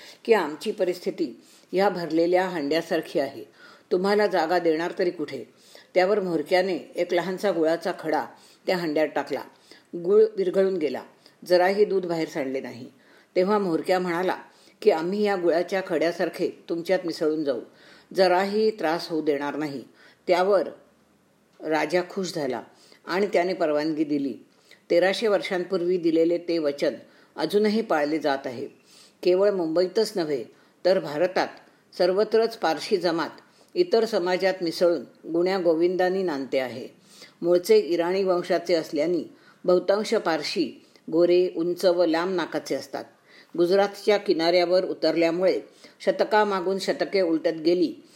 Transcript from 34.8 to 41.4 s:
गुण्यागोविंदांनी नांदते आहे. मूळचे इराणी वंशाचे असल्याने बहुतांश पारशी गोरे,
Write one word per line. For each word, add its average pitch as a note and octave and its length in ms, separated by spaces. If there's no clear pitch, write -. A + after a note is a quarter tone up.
गुण्यागोविंदांनी F3+ 880
नांदते C#3 360
आहे. B2 280
मूळचे F3 360
इराणी F3 460
वंशाचे F3 500
असल्याने D#3+ 560
बहुतांश G3 480
पारशी D#3+ 720
गोरे, F3 440